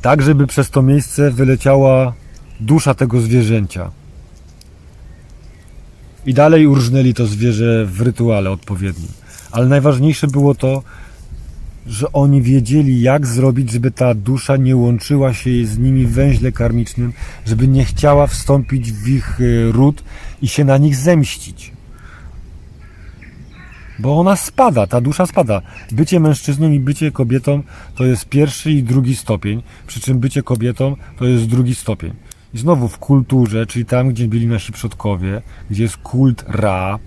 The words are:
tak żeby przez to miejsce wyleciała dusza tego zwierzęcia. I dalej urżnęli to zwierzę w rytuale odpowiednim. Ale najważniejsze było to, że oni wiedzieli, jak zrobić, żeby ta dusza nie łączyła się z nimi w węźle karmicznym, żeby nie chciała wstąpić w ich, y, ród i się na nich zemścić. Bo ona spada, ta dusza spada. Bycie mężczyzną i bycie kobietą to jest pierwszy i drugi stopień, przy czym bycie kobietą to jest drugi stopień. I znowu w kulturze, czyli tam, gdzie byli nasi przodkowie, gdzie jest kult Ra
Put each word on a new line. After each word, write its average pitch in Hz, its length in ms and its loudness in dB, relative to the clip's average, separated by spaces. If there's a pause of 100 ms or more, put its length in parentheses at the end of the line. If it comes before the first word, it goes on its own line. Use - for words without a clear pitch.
tak 139 200 2
żeby 139 260 4
przez 135 220 0
to 139 120 2
miejsce 139 500 2
wyleciała 131 800 2 (460)
dusza 139 340 2
tego 123 280 0
zwierzęcia. 110 720 0 (2250)
I 135 80 0
dalej 156 340 6
urżnęli 131 460 2
to 120 120 0
zwierzę 113 600 0
w 92 160 -6
rytuale 110 500 0
odpowiednim. 90 580 -6 (420)
Ale 120 140 0
najważniejsze 143 600 2
było 139 280 2
to, 135 280 -4 (1040)
że 117 260 -6
oni 139 280 4
wiedzieli, 131 600 2
jak 135 260 2
zrobić, 123 440 0
żeby 120 200 -2
ta 123 220 0
dusza 127 440 -2
nie 131 180 2
łączyła 123 580 2
się 120 320 -2
z 110 120 -4
nimi 131 280 2
w 117 60 0
węźle 127 400 2
karmicznym, 120 640 -2 (320)
żeby 113 220 2
nie 131 180 4
chciała 143 420 4
wstąpić 131 640 -2
w 107 160 -8
ich, 127 340 -2
y, 117 300 2
ród 135 320 2 (380)
i 135 60 -2
się 147 180 0
na 139 120 4
nich 143 180 4
zemścić. 147 760 -2 (2250)
Bo 139 200 0
ona 190 160 4
spada, 151 520 0
ta 123 140 0
dusza 147 240 0
spada. 110 360 0 (300)
Bycie 156 280 2
mężczyzną 156 520 0
i 143 80 2
bycie 143 320 -2
kobietą 135 520 -2 (320)
to 127 100 -2
jest 127 240 -2
pierwszy 147 420 0
i 143 120 2
drugi 127 320 0
stopień, 104 480 -4 (240)
przy - 120 -12
czym 131 200 -2
bycie 131 240 -2
kobietą 123 520 -4 (220)
to 123 80 -4
jest 123 200 2
drugi 120 300 0
stopień. 92 380 -8 (400)
I 117 40 -10
znowu 131 300 0
w - 100 -8
kulturze, 120 680 0
czyli 117 200 -6
tam, 127 240 0
gdzie 117 180 -2
byli 117 200 -2
nasi 110 240 -4
przodkowie, 98 720 -6 (280)
gdzie 104 140 -2
jest 113 140 -4
kult 127 500 0
Ra 98 600 -4